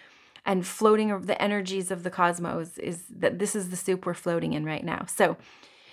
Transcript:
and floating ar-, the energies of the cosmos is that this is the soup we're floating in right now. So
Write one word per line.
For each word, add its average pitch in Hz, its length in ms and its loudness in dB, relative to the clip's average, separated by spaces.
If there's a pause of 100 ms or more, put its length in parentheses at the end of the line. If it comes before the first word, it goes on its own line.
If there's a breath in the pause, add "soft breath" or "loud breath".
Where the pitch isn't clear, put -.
(440 loud breath)
and 190 220 2
floating 214 440 4
ar-, 196 100 -2
the 180 200 -2
energies 196 500 0
of 175 120 -6
the 175 80 -4
cosmos 175 680 0
is - 320 -6
that 180 300 0
this 208 180 -2
is 185 140 -4
the 180 60 -6
soup 185 280 -2
we're 175 80 -2
floating 170 400 -2
in 151 140 -2
right 156 180 -4
now. 170 240 -4
So - 300 4 (540 loud breath)